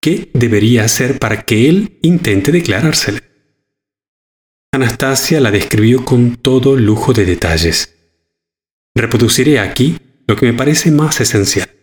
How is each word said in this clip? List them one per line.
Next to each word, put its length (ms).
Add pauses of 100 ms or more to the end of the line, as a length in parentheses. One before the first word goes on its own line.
¿Qué 320
debería 500
hacer 360
para 240
que 260
él 320
intente 500
declarársele?". 720 (1500)
Anastasia 680
la 120
describió 520
con 320
todo 400
lujo 380
de 100
detalles. 720 (960)
Reproduciré 680
aquí 380 (300)
lo 80
que 120
me 60
parece 380
más 300
esencial. 480 (140)